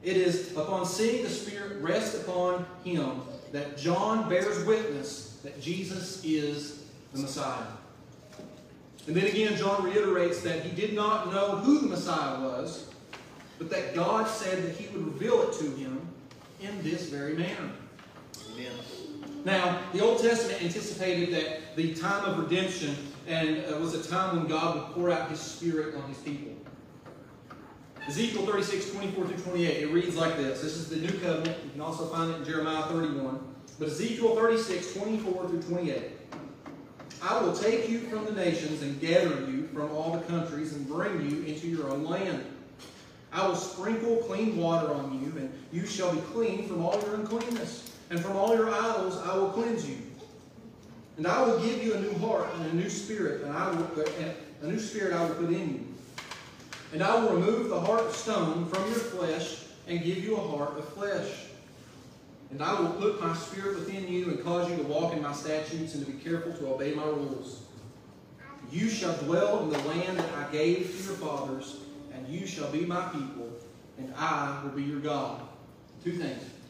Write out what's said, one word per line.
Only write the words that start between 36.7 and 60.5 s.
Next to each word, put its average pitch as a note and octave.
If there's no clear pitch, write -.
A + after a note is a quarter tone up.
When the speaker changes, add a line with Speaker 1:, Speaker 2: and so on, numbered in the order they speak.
Speaker 1:
"I -
will F3
take A3+
you A#3
from G#3+
the G#3+
nations D#3+
and C#3
gather E3
you C3+
from D3+
all D#3+
the E3
countries D#3
and C#3
bring E3
you D3+
into D#3
your D#3
own D3
land. F3+
I F#3
will F3
sprinkle A3+
clean F#3+
water E3
on C3+
you, C#3+
and C3+
you F#3+
shall F3+
be -
clean G#3+
from E3+
all G3+
your G#3+
uncleanness. A3+
And E3+
from G3
all A3
your A3
idols F#3+
I F#3
will G3
cleanse A3+
you. C3
And D#3+
I A#3+
will A3+
give A#3
you A3
a G3
new G3
heart A3
and D#3+
a D#3+
new G3
spirit, G3+
and C#3+
I F3+
will, E3
and C#3+
a D3
new A3
spirit G#3
I E3+
will D#3+
put E3+
in E3
you. -
And E3
I A#3
will A3
remove G3
the F3
heart A3+
of A3+
stone E3+
from F#3+
your A3+
flesh E3
and E3+
give F#3
you G#3+
a E3+